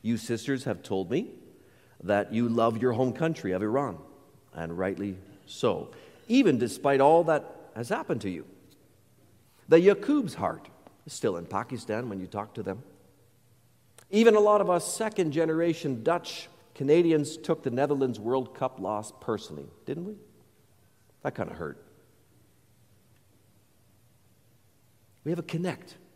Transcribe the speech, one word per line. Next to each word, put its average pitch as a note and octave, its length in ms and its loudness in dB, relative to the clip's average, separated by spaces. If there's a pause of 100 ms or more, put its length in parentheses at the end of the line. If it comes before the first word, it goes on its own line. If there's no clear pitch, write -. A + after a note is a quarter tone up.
You A2+ 140 0
sisters C#3 460 -4
have G2+ 180 -4
told F#2+ 300 -4
me E3+ 180 -2 (720)
that G2+ 300 0
you A#2 160 0
love A2+ 320 2
your B2+ 120 2
home B2 200 0
country D#3 380 -2
of F#2 100 -2
Iran, G#2+ 380 -2 (560)
and E2 200 -8
rightly F#2+ 420 -4 (280)
so, - 460 -2 (360)
even G#3+ 300 4
despite C3 420 2
all D#3+ 260 8
that - 500 -2
has A#2+ 140 -8
happened G3 320 -4
to G2+ 80 -6
you. E2 140 -8 (1300)
The E3 100 10
Yaqub's G3+ 540 4
heart - 360 -4 (360)
is - 80 -16
still F#2+ 240 -2
in E2+ 80 -8
Pakistan A2+ 640 -6
when G2 100 -8
you F#2 60 -10
talk G#2 300 -10
to G#2+ 80 -8
them. F#2+ 180 -6 (1300)
Even G#3+ 260 6
a G#3+ 40 6
lot G#3 200 6
of F3+ 120 2
us E3+ 200 0
second-generation D#3+ 1080 -2
Dutch - 480 -4 (240)
Canadians D#3 640 4
took - 240 -2
the C3+ 80 -4
Netherlands C3+ 500 0
World A#2+ 360 -2
Cup - 240 -4
loss G#2 420 -6
personally, D#2 460 -6 (180)
didn't E3 200 -8
we? G#3+ 100 -10 (1040)
That C3+ 140 -6
kinda - 180 -6
hurt. D2+ 240 -10 (3500)
We D3+ 80 -4
have E3+ 60 -2
a E3+ 60 -8
connect F3 540 -6 (180)